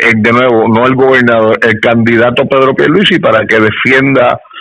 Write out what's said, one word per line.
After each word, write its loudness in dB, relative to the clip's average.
el, -2
de 0
nuevo, 0
no 0
el 0
gobernador, 0
el 0
candidato 0
Pedro 0
Pierluisi 0
para 0
que 0
defienda, 0